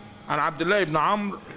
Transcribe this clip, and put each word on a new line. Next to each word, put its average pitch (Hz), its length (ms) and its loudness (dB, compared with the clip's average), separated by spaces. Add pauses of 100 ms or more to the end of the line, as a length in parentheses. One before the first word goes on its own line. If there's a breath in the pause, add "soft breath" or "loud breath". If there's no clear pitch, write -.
(280)
عن 147 100 0
عبد 156 240 0
الله 190 220 4
بن 156 120 -2
عمرو 196 420 0 (180)